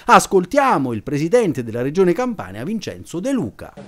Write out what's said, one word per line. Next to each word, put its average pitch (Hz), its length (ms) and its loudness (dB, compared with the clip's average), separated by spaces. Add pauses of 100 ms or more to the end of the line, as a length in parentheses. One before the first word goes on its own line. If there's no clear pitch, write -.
Ascoltiamo 196 840 4
il 110 120 -4
presidente 151 600 0
della 117 180 -6
Regione 175 300 2
Campania, 131 540 -6
Vincenzo 175 560 -8
De 247 100 -4
Luca. 165 420 -6 (140)